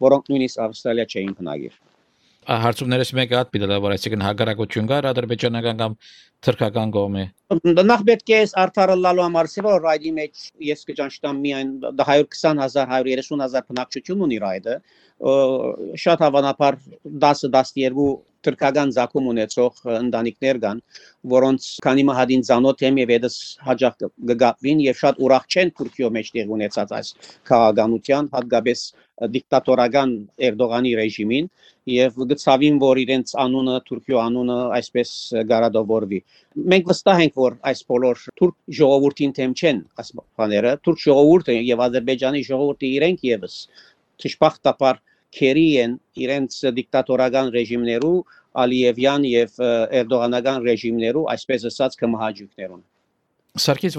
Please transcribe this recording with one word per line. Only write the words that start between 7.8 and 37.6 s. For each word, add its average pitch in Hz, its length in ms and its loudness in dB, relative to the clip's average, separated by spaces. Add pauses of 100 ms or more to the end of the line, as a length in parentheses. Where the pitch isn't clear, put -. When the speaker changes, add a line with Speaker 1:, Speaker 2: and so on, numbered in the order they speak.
Speaker 1:
Նախ 214 180 4
պետք 220 240 2
է 220 80 6
այս 208 240 0
արդարը 190 320 2
լալու 180 300 2
համար 165 240 0
ասել, 202 180 -6
որ 175 160 2
ռայդի 156 320 -2
մեջ 151 280 -10 (260)
ես - 180 -6
կճանչնամ 139 560 -8
միայն 135 300 -4 (260)
դա 135 80 2
հարյուր 147 240 4
քսան 151 320 0
հազար, 131 300 -2
հարյուր 131 180 0
երեսուն 135 320 -4
հազար 127 240 -4
բնակչություն 131 560 -6
ունի 123 160 0
ռայդը, 98 360 -4 (440)
ը, 135 140 0 (640)
շատ 170 240 2
հավանաբար 139 560 2 (460)
դասը, 143 320 2
տասներկու 135 540 0 (320)
թրքական 139 520 0
ծագում 127 340 -2
ունեցող, 117 420 -2 (120)
ը, 117 200 -2
ընտանիքներ 120 600 -2
կան, 110 140 -2 (560)
որոնց 131 340 2 (160)
քանի 139 240 4
մը 135 120 0
հատին 127 280 2
ծանոթ 131 400 2
եմ 135 140 2
և 120 120 0
եդս 120 220 -2 (320)
հաճախ 127 320 0
կ-, 123 100 -8 (200)
կգապվին 127 560 2
և 127 140 -2
շատ 139 260 2
ուրախ 127 240 4
չեն 180 300 0
Թուրքիո 127 360 -4
մեջ 110 200 -6
տեղ 110 200 -4
ունեցած 104 440 -4
այս - 80 -12 (420)
քաղաքականության, 117 840 2
հատկապես, 120 480 -2 (360)
ը, 117 140 -4
դիկտատորական 127 800 0 (340)
Էրդողանի 120 520 0
ռեժիմին, 110 500 -2 (400)
և 123 260 2 (140)
գցավին, 147 500 4
որ 131 200 4
իրենց 127 400 -2
անունը, 131 360 0 (140)
Թուրքիո 123 300 -4
անունը 123 380 -2 (200)
այսպես, 120 340 -4 (240)
ը, 113 140 -2
գարադովորվի։ 110 720 0 (500)
Մենք 185 200 4
վստահ 180 360 4
ենք, 135 140 -2
որ 123 140 2 (160)